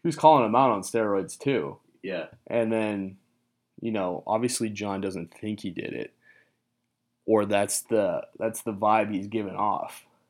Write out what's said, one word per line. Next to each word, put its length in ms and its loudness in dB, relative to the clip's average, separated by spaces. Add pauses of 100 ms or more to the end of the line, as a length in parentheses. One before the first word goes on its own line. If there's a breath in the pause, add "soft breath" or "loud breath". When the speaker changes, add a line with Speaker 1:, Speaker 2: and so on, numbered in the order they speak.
Speaker 1:
He 40 0
was 80 0
calling 300 6
him 100 0
out 140 6
on 120 2
steroids, 560 0
too. 400 -2 (260)
Speaker 2:
Yeah. 240 -6 (200)
Speaker 1:
And 240 0
then, 460 -2 (640)
you 100 -4
know, 360 -2
obviously 420 0
John 320 -4
doesn't 320 -6
think 280 -8
he 100 -6
did 220 -8
it. 200 -8 (1120 soft breath)
Or 200 4
that's 340 0
the, 400 0 (160)
that's 240 -4
the 120 -6
vibe 380 2
he's 140 -4
giving 300 -4
off. 500 -4 (240)